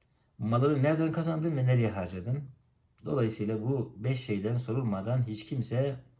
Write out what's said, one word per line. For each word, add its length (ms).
Malını 440
nereden 300
kazandın 440
ve 100
nereye 240
harcadın? 640
Dolayısıyla 580
bu 340
beş 300
şeyden 300
sorulmadan 720
hiç 200
kimse 500